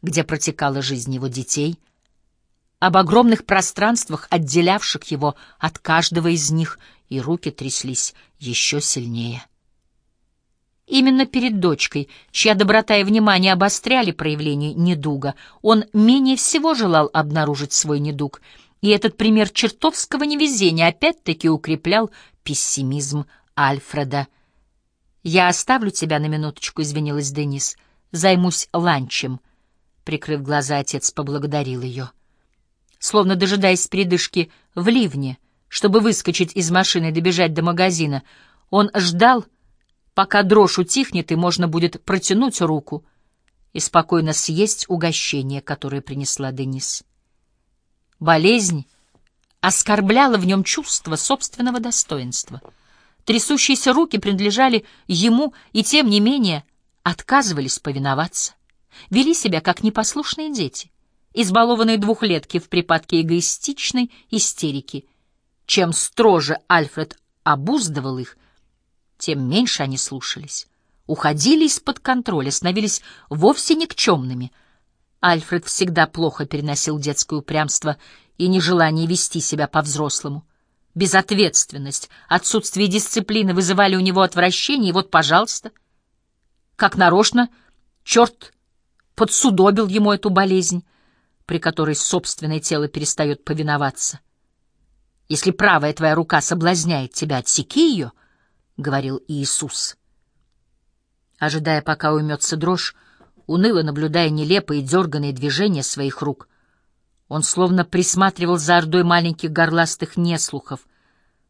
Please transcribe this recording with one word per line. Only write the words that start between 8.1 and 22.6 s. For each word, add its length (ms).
ещё 420
сильнее. 640
Именно 400
перед 340
дочкой, 480
чья 220
доброта 420
и 80
внимание 480
обостряли 580
проявление 640
недуга, 600
он 300
менее 440
всего 380
желал 380
обнаружить 600
свой 280
недуг, 400
и 80
этот 280
пример 340
чертовского 720
невезения 640
опять-таки 600
укреплял 600
пессимизм 840